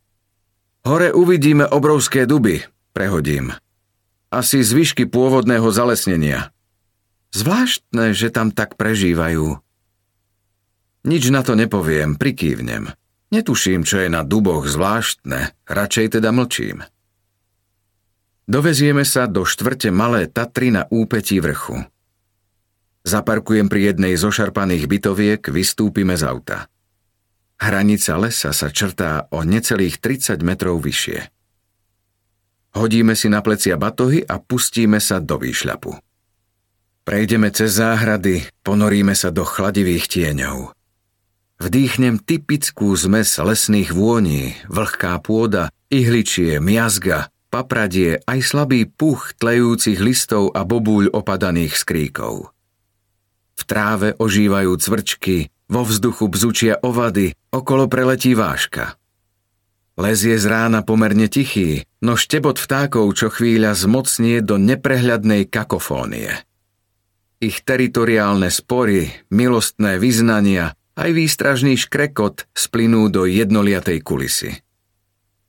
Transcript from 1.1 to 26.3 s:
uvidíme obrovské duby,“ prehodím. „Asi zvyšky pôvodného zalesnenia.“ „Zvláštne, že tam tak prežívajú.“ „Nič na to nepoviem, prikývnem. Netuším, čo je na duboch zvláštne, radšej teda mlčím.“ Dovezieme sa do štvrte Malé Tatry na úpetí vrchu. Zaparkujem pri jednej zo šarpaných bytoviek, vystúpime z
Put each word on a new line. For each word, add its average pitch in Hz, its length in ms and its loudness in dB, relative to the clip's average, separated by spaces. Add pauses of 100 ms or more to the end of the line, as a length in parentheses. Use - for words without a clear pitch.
uvidíme 151 560 4
obrovské 139 560 2
duby,“ 113 400 0 (320)
prehodím. 73 560 -2 (800)
„Asi 127 320 0
zvyšky 123 480 2
pôvodného 123 640 2
zalesnenia.“ 87 800 0 (800)
„Zvláštne, 120 800 0
že 110 160 0
tam 113 240 -2
tak - 240 -4
prežívajú.“ 85 800 0 (1400)
„Nič 139 320 0
na 135 80 2
to 120 160 2
nepoviem, 78 560 0
prikývnem. 60 800 -4 (400)
Netuším, 120 480 0
čo 98 160 0
je 92 80 0
na 82 160 -2
duboch 78 480 0
zvláštne, 80 800 -4 (160)
radšej 101 480 -2
teda 110 160 2
mlčím.“ 110 480 -2 (1700)
Dovezieme 143 560 2
sa 135 240 0
do 98 160 -2
štvrte 113 480 -2
Malé 104 400 0
Tatry 120 400 -2
na 98 160 0
úpetí 107 560 0
vrchu. 69 400 -4 (1200)
Zaparkujem 107 640 0
pri 101 240 2
jednej 92 240 0
zo 92 160 0
šarpaných 98 560 -2
bytoviek, 104 640 0
vystúpime 95 640 0
z 80 160 -2